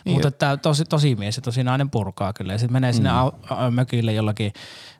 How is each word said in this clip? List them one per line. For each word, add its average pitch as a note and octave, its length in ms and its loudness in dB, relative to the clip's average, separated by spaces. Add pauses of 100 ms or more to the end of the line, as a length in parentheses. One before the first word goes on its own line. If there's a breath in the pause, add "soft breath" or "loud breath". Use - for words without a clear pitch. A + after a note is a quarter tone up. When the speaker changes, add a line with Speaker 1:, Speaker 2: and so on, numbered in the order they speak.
Speaker 1:
Niin. - 100 0
Speaker 2:
Mutta C#3+ 160 2
tää C#3 260 0
tosi, D3+ 280 0
tosi D3 300 2
mies G#2 200 -4
ja B2+ 60 -8
tosi B2+ 220 -2
nainen C3+ 260 0
purkaa G2 440 -2
kyllä, F#2+ 200 -6
ja G#2+ 60 -2
sit A#2+ 120 0
menee B2+ 220 2
sinne A#2+ 160 4
Speaker 1:
Mm. A#2+ 60 2
Speaker 2:
au-, B2+ 520 -2
ö, A#2 40 0
mökille A#2+ 420 0
jollakin, G#2+ 400 -2 (460 loud breath)